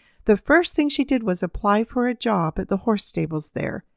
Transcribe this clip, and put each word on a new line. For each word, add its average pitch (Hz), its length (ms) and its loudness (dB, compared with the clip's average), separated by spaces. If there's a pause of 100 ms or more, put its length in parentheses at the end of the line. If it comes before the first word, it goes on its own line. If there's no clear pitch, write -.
(240)
the 208 140 6
first 339 360 2
thing 294 140 2
she 285 160 0
did 262 180 0
was 185 200 -2
apply 202 420 0
for 247 240 -2
a 247 60 -2
job 185 440 -2
at 190 100 -4
the 202 100 0
horse 208 260 0
stables 156 460 -4
there. - 340 -6 (120)